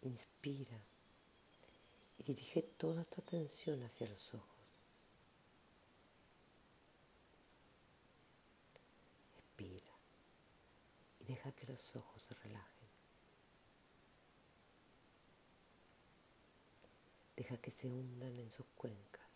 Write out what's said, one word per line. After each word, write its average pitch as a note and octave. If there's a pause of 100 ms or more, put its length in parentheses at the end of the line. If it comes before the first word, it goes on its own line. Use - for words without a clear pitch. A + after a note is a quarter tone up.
Inspira C3 (1400)
y -
dirige -
toda E3
tu -
atención D3+
hacia A#2
los G2+
ojos. A2 (4000)
Expira - (1300)
y -
deja C3
que -
los -
ojos -
se -
relajen. - (4000)
Deja B2+
que -
se -
hundan B2
en A2+
sus - (100)
cuencas. -